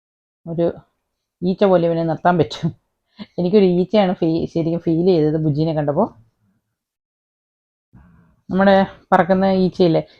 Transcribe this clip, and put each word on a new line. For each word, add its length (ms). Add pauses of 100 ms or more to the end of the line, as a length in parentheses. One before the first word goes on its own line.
(480)
ഒരു 240 (680)
ഈച്ച 200
പോലെ 240
ഇവനെ 160
നിർത്താൻ 340
പറ്റും. 380 (640)
എനിക്കൊരു 260
ഈച്ചയാണ് 500
ഫീ-, 300
ശരിക്കും 340
ഫീൽ 260
ചെയ്തത് 320
ബുജ്ജിനെ 360
കണ്ടപ്പോ. 440 (2250)
നമ്മുടെ 360 (260)
പറക്കുന്ന 340
ഈച്ചയില്ലേ, 580 (160)